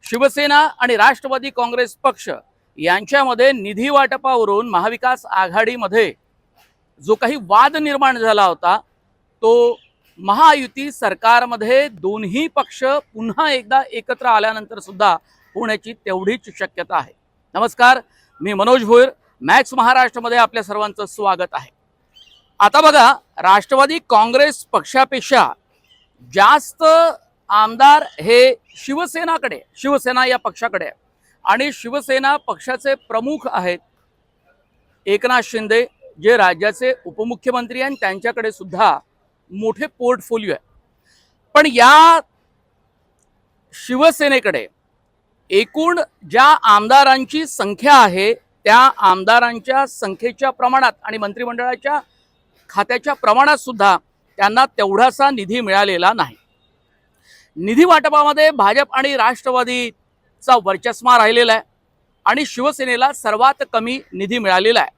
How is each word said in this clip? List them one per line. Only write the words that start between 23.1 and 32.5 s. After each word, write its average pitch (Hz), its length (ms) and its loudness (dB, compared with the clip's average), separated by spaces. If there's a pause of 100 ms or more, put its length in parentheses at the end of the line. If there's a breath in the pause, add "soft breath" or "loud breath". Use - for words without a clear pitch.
राष्ट्रवादी 262 640 2 (100)
काँग्रेस 240 560 2
पक्षापेक्षा 247 840 0 (840)
जास्त 240 500 2 (680)
आमदार 233 540 4 (180)
हे 240 340 4 (140)
शिवसेनाकडे, 320 920 -8 (140)
शिवसेना 254 500 -2
या 254 120 -2
पक्षाकडे 196 480 -8
आहे - 140 -16 (440)
आणि 247 300 -2
शिवसेना 269 640 -4
पक्षाचे 262 580 -6